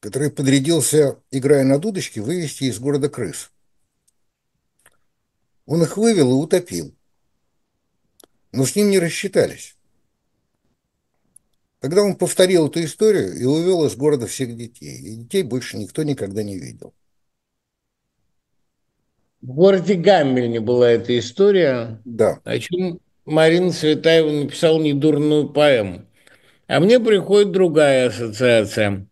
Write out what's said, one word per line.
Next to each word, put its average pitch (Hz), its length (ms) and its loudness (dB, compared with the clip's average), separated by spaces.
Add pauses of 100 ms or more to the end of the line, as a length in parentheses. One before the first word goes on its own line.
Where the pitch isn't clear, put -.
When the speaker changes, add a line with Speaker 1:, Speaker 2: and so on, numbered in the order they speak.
Speaker 1:
который 135 300 -6
подрядился, 139 880 0 (120)
играя 135 340 2
на 135 140 4
дудочке, 185 420 -6
вывести 143 440 -6
из 113 140 -4
города 139 300 -2
крыс. - 420 -10 (2250)
Он 165 160 0
их 160 140 -4
вывел 196 340 2
и 131 120 2
утопил. 165 520 -4 (1600)
Но 131 120 -2
с 123 120 -4
ним 208 140 2
не 196 80 2
рассчитались. 170 800 -4 (2000)
Тогда 175 220 0
он 202 140 0
повторил 180 520 2
эту 170 160 -4
историю 156 540 0
и 113 60 -6
увёл 165 420 0
из 120 100 -2
города 135 300 0
всех 117 300 -8
детей. 120 420 -18
И 110 180 -16
детей 120 260 -4
больше 123 340 -8
никто 107 260 -8
никогда 110 400 -6
не 98 160 -10
видел. - 360 -18 (2500)
Speaker 2:
В 127 100 -16
городе 185 420 2
Гаммельне 135 680 2
была 120 300 2
эта 117 280 0
история, 127 840 0
Speaker 1:
Да. 117 400 -2
Speaker 2:
о 117 140 -4
чём 180 400 -6 (280)
Марина 165 460 2
Цветаева 156 580 2
написала 151 500 0
недурную 151 680 0
поэму. 113 560 0 (600)
А 131 120 2
мне 220 180 6
приходит 208 540 2
другая 147 560 2
ассоциация. 107 1040 0